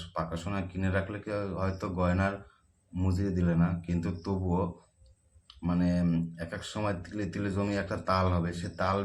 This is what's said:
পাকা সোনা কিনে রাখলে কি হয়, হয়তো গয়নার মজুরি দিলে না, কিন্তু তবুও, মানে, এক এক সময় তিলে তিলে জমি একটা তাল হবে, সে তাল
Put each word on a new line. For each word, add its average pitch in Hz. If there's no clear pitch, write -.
পাকা 85
সোনা 98
কিনে 92
রাখলে 95
কি 107
হয়, 104
হয়তো 95
গয়নার 90
মজুরি 92
দিলে 87
না, 82
কিন্তু 87
তবুও, 92
মানে, 87
এক 85
এক 101
সময় 107
তিলে 104
তিলে 101
জমি 101
একটা 98
তাল 92
হবে, 87
সে 85
তাল 95